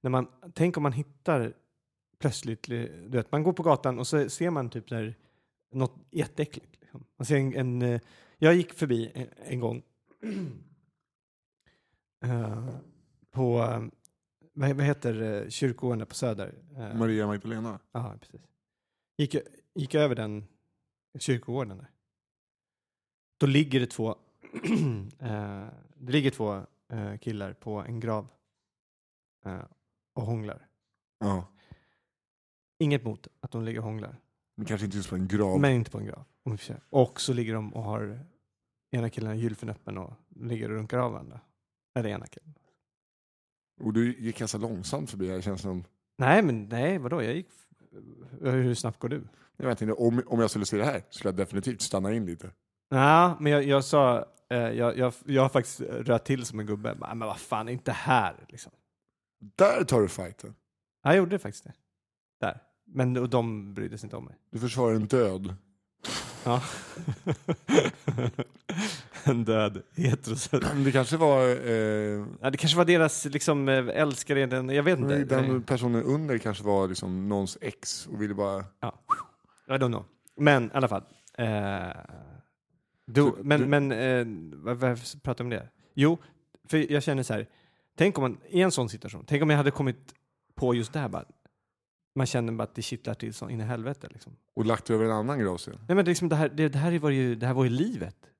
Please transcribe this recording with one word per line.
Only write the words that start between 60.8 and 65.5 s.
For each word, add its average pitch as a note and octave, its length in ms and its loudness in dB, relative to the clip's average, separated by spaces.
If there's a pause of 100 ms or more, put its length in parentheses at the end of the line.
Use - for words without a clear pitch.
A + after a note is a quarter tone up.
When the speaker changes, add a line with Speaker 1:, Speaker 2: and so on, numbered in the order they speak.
Speaker 1:
Ja, C3+ 80 2
jag E3+ 60 8
gjorde F#3+ 220 2
faktiskt - 260 -12
det. - 80 -20 (680)
Där. - 200 -4 (240)
Men, B2+ 320 0
och B2 120 0
de A2 460 -2
brydde G#2 240 -8
sig G#2+ 80 -14
inte F#2+ 100 -12
om A#2 80 -12
mig. C3 120 -20 (140)
Speaker 2:
Du A2+ 80 -8
försvarar A#2 360 2
en G#2+ 120 2
död. G2 480 2 (920)